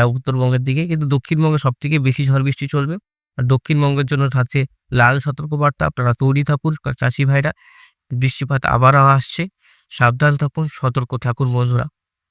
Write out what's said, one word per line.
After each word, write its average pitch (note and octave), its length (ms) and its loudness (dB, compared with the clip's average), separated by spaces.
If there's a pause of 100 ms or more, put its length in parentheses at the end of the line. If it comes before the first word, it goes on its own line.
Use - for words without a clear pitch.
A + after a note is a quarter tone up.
উত্তরবঙ্গের B2+ 580 0
দিকে, C3+ 240 -2
কিন্তু D#3 200 -2
দক্ষিণবঙ্গে D3+ 520 0
সব C3 200 0
থেকে D3 200 -2
বেশি C3 260 0
ঝড় C3+ 180 2
বৃষ্টি C#3 240 -2
চলবে। D3 280 -4 (420)
আর B2 100 -4
দক্ষিণবঙ্গের C#3+ 600 0
জন্য C#3 220 0
থাকছে B2+ 300 -2 (320)
লাল B2 280 4
সতর্কবার্তা, D3 640 -4
আপনারা B2 340 -2
তৈরি C3+ 240 2
থাকুন D3+ 280 -2 (260)
চাষি B2 280 -2
ভাইরা, C#3 260 0 (600)
বৃষ্টিপাত C3 540 0
আবারও C3 420 4
আসছে, C3+ 360 2 (480)
সাবধান B2+ 460 2
থাকুন, D3+ 360 -4
সতর্ক B2+ 440 -4
থাকুন B2 360 -2
বন্ধুরা। B2 320 0 (460)